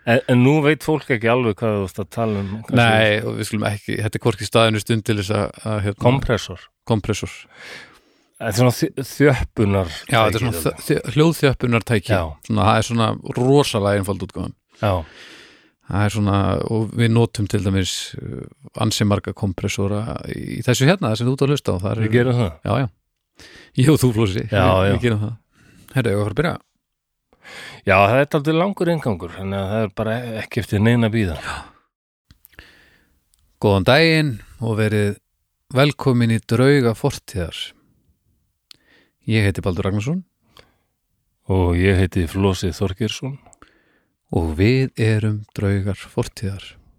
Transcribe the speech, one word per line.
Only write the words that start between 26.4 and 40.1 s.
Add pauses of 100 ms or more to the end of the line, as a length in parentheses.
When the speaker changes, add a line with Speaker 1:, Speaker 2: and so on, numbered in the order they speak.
Speaker 2:
byrja? (1200)
Speaker 1:
Já,
það
er
dálítið
langur
inngangur,
þannig
að
það
er
bara (240)
ekki
eftir
neina
að
bíða.
Speaker 2:
Já. (2000)
Góðan
daginn (300)
og
verið (600)
velkomin
í
Drauga
fortíðar. (1700)
Ég
heiti
Baldur
Ragnarsson. (1300)